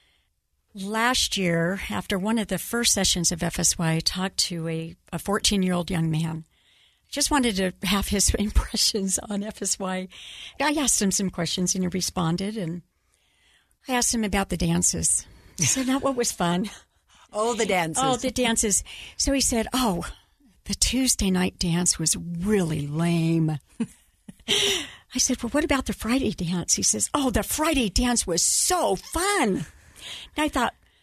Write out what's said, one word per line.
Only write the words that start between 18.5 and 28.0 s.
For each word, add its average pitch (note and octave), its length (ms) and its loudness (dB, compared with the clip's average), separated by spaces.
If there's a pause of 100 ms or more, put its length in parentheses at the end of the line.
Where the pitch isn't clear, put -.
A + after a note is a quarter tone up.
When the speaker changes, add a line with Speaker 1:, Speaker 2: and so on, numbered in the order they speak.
Speaker 1:
So - 160 2
he C#4 80 2
said, A3+ 320 0
"Oh, G#3+ 320 0 (600)
the G3+ 100 -2
Tuesday A#3+ 560 2
night F#3 260 0
dance F3 400 0
was D#3+ 180 0
really E3+ 680 0
lame." D#3+ 720 2 (220)
<laughs> - 680 -12
I G4 720 -2
said, B3+ 240 0
"Well, A#3 80 -4
what D4+ 140 2
about C4+ 240 0
the G#3 60 -4
Friday A3 400 0
dance?" F3 420 0
He G3 80 -2
says, - 280 0
"Oh, C4+ 200 2
the G3+ 100 0
Friday C4+ 480 0
dance A#3+ 380 2